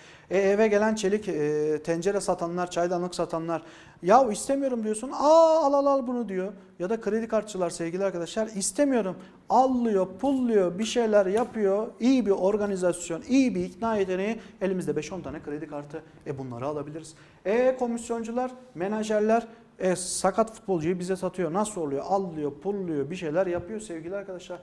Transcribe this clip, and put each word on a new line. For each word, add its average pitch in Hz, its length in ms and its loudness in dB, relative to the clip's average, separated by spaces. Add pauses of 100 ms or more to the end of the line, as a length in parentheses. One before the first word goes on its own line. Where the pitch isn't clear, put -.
(300)
E, 175 80 2
eve 202 300 4
gelen 214 280 4
çelik, 214 320 0
e, 151 560 0
tencere 180 380 0
satanlar, 180 500 -2
çaydanlık 175 440 0
satanlar. 165 460 -4 (400)
"Ya 220 300 6
istemiyorum." 262 520 -2
diyorsun. 214 280 -4
"Aa, 320 540 6
al, 277 80 4
al, 277 120 2
al 277 220 2
bunu." 240 220 -4
diyor. 190 240 -4 (260)
Ya 180 100 -4
da 220 120 -2
kredi 220 260 -2
kartçılar 208 420 -2
sevgili 175 360 -4
arkadaşlar. 185 420 -4
"İstemiyorum." 220 680 0 (340)
Allıyor, 233 580 4 (120)
pulluyor, 226 600 2
bir 220 60 -2
şeyler 214 400 4
yapıyor. 208 640 0 (120)
İyi 247 260 4
bir 196 60 2
organizasyon, 185 1000 0
iyi 254 260 4
bir 180 100 0
ikna 226 300 -4
yeteneği. 196 440 0 (220)
Elimizde 180 340 0
beş 151 160 -4
on 185 100 -8
tane 143 220 -10
kredi 147 240 -8
kartı. 147 360 -12 (240)
E, 139 100 -6
bunları 127 280 -8
alabiliriz. 151 500 -8 (300)
E, 254 320 2
komisyoncular, 233 720 -4 (240)
menajerler, 214 720 0 (320)
e, 185 160 2
sakat 196 580 0
futbolcuyu 175 460 -2
bize 180 160 -4
satıyor. 180 380 -4
Nasıl 208 280 -2
oluyor? 143 260 -4
Allıyor, 165 440 -2
pulluyor, 160 580 -4
bir 180 60 -6
şeyler 180 320 0
yapıyor 175 320 -6
sevgili 170 360 -10
arkadaşlar. 185 480 -10